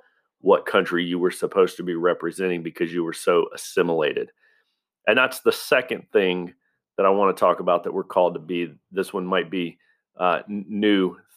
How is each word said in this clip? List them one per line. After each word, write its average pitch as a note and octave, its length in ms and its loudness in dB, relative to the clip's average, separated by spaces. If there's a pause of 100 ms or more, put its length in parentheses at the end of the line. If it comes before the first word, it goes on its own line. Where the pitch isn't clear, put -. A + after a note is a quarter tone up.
(400)
what F#2 260 4
country F2+ 380 0
you F2 140 -2
were F2 120 0
supposed - 460 0
to F2 60 -8
be F2 120 -4
representing E2+ 680 -2
because E2 300 -6
you E2+ 120 -2
were E2 80 -6
so F2 420 2
assimilated. E2 760 -2 (760)
And A2+ 100 4
that's B2+ 240 0
the G#2+ 120 2
second - 600 -2
thing F2+ 420 0 (420)
that G2 100 2
I F#2+ 40 6
wanna G2 220 4
talk F2+ 280 2
about F2+ 240 0
that - 80 -6
we're F#2 120 -4
called F2 300 2
to E2 60 -10
be. E2 320 -6 (180)
This F#2 220 -4
one F#2 140 -4
might F#2 240 -2
be, F2 280 -6 (380)
uh, F2 320 0
n-, G2+ 200 -8
new G2+ 480 2 (200)